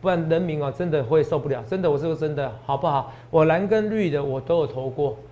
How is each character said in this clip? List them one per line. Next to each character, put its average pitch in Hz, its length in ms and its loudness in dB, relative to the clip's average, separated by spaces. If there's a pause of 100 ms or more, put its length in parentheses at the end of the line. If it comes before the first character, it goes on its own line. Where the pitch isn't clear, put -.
不 180 80 0
然 170 180 0
人 165 140 2
民 160 220 -2
哦， 139 120 -2
真 180 140 -2
的 151 140 2
会 151 180 4
受 151 160 0
不 143 120 -4
了。 123 200 -2
真 190 120 -2
的， 170 100 2
我 143 60 2
是 147 80 -2
说 160 100 0
真 151 200 -2
的， 139 160 -4 (140)
好 143 100 -2
不 175 120 -2
好？ 139 240 0 (180)
我 160 160 6
蓝 170 220 2
跟 214 240 2
绿 214 180 0
的 143 140 -2
我 135 180 -2
都 170 180 0
有 147 80 2
投 131 220 -6
过 131 260 -2 (160)